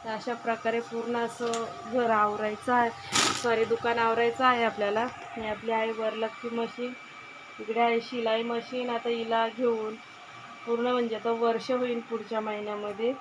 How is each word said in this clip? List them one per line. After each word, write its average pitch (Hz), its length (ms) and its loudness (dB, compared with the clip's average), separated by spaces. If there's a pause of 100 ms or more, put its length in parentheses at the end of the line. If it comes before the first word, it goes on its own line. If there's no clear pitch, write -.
तर 226 40 -6
अशा 220 260 -4
प्रकारे 226 460 0
पूर्ण 233 360 -4
असं 233 360 -2 (400)
घर 240 180 4
आवरायचं 214 640 2
आहे, 240 160 6 (520)
सॉरी, 226 220 4
दुकान 233 340 0
आवरायचं 233 460 2
आहे 247 200 6
आपल्याला. 208 360 2
आणि 233 480 -4
आपली 214 240 -2
आहे 226 180 2
वरलक्ष्मी 220 680 -2
मशीन, 240 340 -2 (680)
इकडे 220 200 0
आहे 233 200 6
शिलाई 226 420 0
मशीन. 233 480 -2
आता 233 180 -2
हिला 226 400 2
घेऊन 226 460 0 (720)
पूर्ण 233 200 2
म्हणजे 240 300 2
आता 226 140 -2
वर्ष 233 400 2
होईल 247 300 2
पुढच्या 226 400 -4
महिन्यामध्ये. 208 800 -2